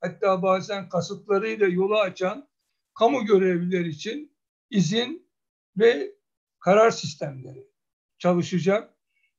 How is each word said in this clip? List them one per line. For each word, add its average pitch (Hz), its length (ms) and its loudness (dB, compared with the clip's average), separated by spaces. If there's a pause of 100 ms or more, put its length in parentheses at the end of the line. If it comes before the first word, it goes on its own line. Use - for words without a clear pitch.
hatta 185 420 -2
bazen 190 460 -2
kasıtlarıyla 202 800 -2
yolu 190 320 0
açan 196 500 -4 (460)
kamu 247 300 2
görevliler 185 600 2
için 214 520 -10 (340)
izin 226 580 -2 (480)
ve 240 380 2 (440)
karar 214 320 4
sistemleri 135 760 -10 (520)
çalışacak 180 760 0 (440)